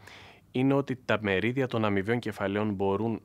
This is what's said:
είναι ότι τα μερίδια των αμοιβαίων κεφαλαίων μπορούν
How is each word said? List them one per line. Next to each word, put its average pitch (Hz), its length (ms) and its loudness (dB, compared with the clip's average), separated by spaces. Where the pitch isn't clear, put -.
είναι 135 240 2
ότι 135 300 -2
τα 107 160 2
μερίδια 104 460 0
των 113 180 0
αμοιβαίων 101 340 0
κεφαλαίων 104 540 -2
μπορούν 98 520 0